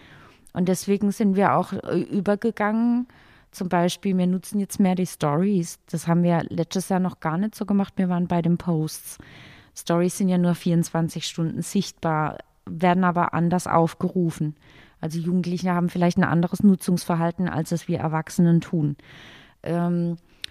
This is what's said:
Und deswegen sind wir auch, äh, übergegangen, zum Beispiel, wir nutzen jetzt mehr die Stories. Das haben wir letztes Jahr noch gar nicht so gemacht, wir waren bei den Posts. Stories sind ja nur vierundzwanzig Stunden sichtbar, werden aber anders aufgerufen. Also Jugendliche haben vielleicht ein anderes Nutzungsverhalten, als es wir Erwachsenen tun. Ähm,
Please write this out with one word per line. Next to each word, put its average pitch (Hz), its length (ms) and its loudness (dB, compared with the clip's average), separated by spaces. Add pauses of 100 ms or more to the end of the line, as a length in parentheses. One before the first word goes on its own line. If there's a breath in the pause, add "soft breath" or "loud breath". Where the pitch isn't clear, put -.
(540 soft breath)
Und 180 160 0
deswegen 196 420 0
sind 196 240 0
wir 170 220 4
auch, 180 160 -2
äh, 175 260 -4
übergegangen, 214 1080 0 (440 soft breath)
zum 185 180 -8
Beispiel, 180 480 0
wir 180 100 2
nutzen 185 320 -4
jetzt 196 220 -4
mehr 185 140 4
die 180 100 0
Stories. 170 720 -2 (100)
Das 165 180 -6
haben 170 160 4
wir 170 260 2
letztes 175 400 -4
Jahr 185 100 0
noch 180 220 -4
gar 160 160 -4
nicht 208 180 -4
so 208 100 -8
gemacht, 196 300 -2
wir 185 140 0
waren 175 180 0
bei 175 140 0
den 170 160 2
Posts. - 600 -4 (560 loud breath)
Stories 175 440 0
sind 196 100 0
ja 185 100 2
nur 175 180 2
vierundzwanzig 165 680 -2
Stunden 165 360 -4
sichtbar, 160 800 -2 (260)
werden 180 400 2
aber 175 280 2
anders 170 320 0
aufgerufen. 165 920 0 (420 soft breath)
Also 160 200 -6
Jugendliche 175 540 0
haben 175 140 0
vielleicht 175 300 2
ein 180 80 4
anderes 170 380 2
Nutzungsverhalten, 175 840 2
als 156 240 -4
es 170 160 -4
wir 170 120 -2
Erwachsenen 165 600 2
tun. 147 380 -2 (680 loud breath)
Ähm, 170 540 -2 (340 loud breath)